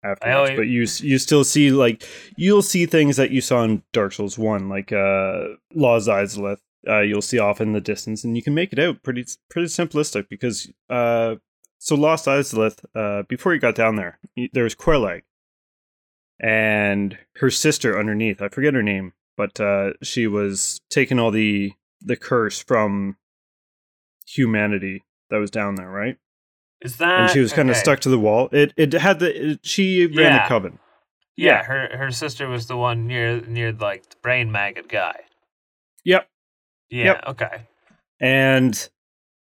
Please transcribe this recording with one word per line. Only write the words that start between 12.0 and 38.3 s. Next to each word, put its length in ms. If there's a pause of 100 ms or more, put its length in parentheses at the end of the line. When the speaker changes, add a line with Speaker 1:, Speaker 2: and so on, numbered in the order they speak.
Speaker 1:
Izalith, 580 (120)
uh, 340
before 240
you 60
got 160
down 200
there, 220 (180)
y-, 180
there 100
was 120
Quelaag. 460 (1200)
And 760 (180)
her 160
sister 480
underneath, 420
I 80
forget 240
her 100
name, 300 (220)
but, 240
uh, 420
she 240
was 540 (100)
taking 300
all 120
the, 420 (280)
the 140
curse 480
from 540 (1120)
humanity 760 (260)
that 80
was 140
down 240
there, 140
right? 280 (640)
Speaker 2:
Is 180
that 240
Speaker 1:
And 100
she 80
was 140
kinda 180
Speaker 2:
okay. 80
Speaker 1:
stuck 220
to 80
the 100
wall. 320
It, 260
it 160
had 240
the, 360
it, 120
she 400
ran 100
the 60
Speaker 2:
Yeah. 260
Speaker 1:
coven. 300 (580)
Speaker 2:
Yeah, 100
Speaker 1:
Yeah. 180
Speaker 2:
her, 340
her 140
sister 360
was 200
the 100
one 300
near, 340
near, 300
like, 380
the 80
brain 340
maggot 360
guy. 340 (840)
Speaker 1:
Yep. 260 (640)
Speaker 2:
Yeah, 140
Speaker 1:
Yep. 240
Speaker 2:
okay. 320 (580)
Speaker 1:
And 680 (680)